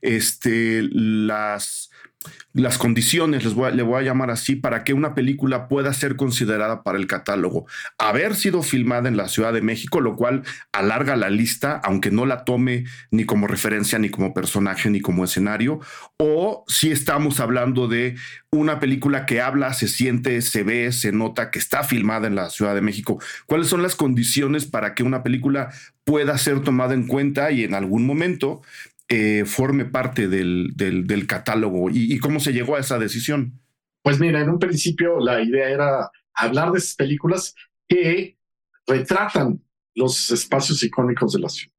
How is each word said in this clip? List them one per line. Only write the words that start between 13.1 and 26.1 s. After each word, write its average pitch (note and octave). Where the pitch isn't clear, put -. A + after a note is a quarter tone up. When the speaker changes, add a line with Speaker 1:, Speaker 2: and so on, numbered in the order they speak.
Speaker 1:
ni A2
como G#2
referencia, G#2
ni G#2+
como F#2+
personaje, G2
ni G2+
como F2+
escenario. G#2+
O E3
si D#3
estamos C#3+
hablando B2
de B2
una D3+
película C#3
que A#2
habla, C3
se A#2
siente, A#2+
se A2
ve, A#2+
se A#2+
nota A2+
que -
está -
filmada A2
en G2+
la F2+
Ciudad G2+
de G2
México. G#2
¿Cuáles D#3+
son F3
las F3+
condiciones C#3
para G#2
que -
una B2+
película C3+
pueda D3